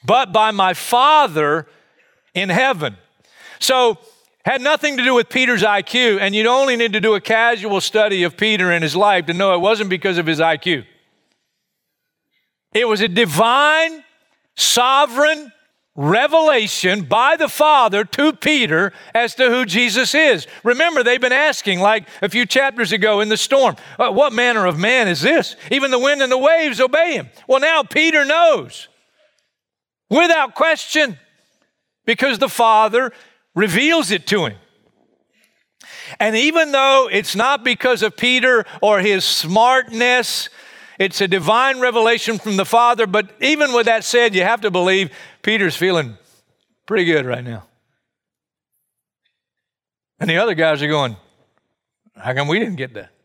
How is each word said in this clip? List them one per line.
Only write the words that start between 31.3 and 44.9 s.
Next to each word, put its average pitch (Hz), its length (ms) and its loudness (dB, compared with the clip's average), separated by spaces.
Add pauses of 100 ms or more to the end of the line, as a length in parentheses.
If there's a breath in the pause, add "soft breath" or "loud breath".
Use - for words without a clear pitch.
because 233 340 -2
the 254 100 0
Father 226 640 2 (440 soft breath)
reveals 214 560 0
it 180 160 -4
to 190 180 0
him. 101 120 -10 (1600 loud breath)
And 220 160 0
even 311 340 2
though 269 400 2
it's 196 240 -4
not 240 300 -2
because 240 400 0
of 214 120 -4
Peter 247 480 2 (160 loud breath)
or 202 200 2
his 196 240 0
smartness, 240 1200 -2 (480 loud breath)
it's 190 240 -4
a 196 60 0
divine 220 540 0
revelation 226 580 0
from 208 180 -6
the 190 80 0
Father. 233 440 2
But 196 220 -2 (100)
even 294 320 0
with 233 140 2
that 226 180 0
said, 240 300 0
you 185 80 0
have 220 180 0
to 208 100 -4
believe 185 400 0 (320 loud breath)